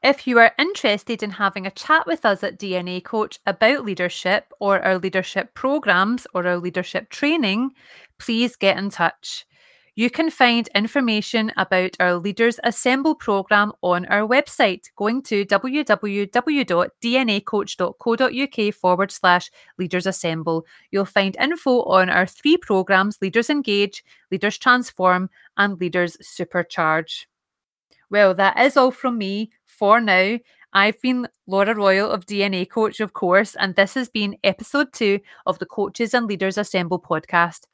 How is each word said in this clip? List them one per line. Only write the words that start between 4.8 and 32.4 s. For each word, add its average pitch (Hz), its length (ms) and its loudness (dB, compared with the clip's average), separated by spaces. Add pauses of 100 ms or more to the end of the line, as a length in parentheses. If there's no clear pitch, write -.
our 185 180 2
leadership 185 560 -4
programs 240 800 0
or 175 100 -2
our 180 120 0
leadership 180 520 -6
training, 262 640 -2 (480)
please 240 360 -2
get 196 220 0
in 196 140 -6
touch. - 560 -4 (500)
You 233 120 2
can 320 200 -2
find 240 460 2
information 220 800 0
about 185 460 0
our 180 140 2
Leaders 208 500 -2
Assemble 269 500 0
program 208 560 0 (100)
on 175 260 0
our 208 200 0
website, 240 680 0
going 226 260 -2
to 202 220 -2
W 262 400 0
W 202 400 -2
W 254 400 0
dot 175 240 0 (120)
D 233 160 0
N 262 120 0
A 202 100 0
coach 202 380 -4
dot 180 200 -4
co 226 180 -2
dot 262 180 0
U 269 140 -2
K 214 240 -2
forward 185 380 0
slash 180 400 2 (300)
leaders 180 260 -2
assemble. 165 600 -2 (260)
You'll 196 140 0
find 196 340 0
info 277 440 2
on 185 260 4
our 180 180 2
three 311 300 2
programs, 196 640 0
Leaders 208 280 -2
Engage, 208 540 0 (260)
Leaders 202 280 -2
Transform, 185 720 0 (280)
and 202 220 0
Leaders 175 420 -2
Supercharge. 165 1040 -4 (840)
Well, 202 240 6
that 196 240 2
is 262 160 4
all 262 160 4
from 247 260 -6
me 208 320 -4 (160)
for 214 360 2
now. 202 360 2 (360)
I've 208 280 2
been 254 260 -2 (200)
Laura 196 260 0
Royal 202 380 2
of 185 140 -6
D 202 180 -2